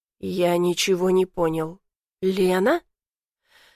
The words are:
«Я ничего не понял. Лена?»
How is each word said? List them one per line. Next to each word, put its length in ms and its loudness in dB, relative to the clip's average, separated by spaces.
«Я 360 0
ничего 540 0
не 160 2
понял. 540 -4
Лена?» 580 0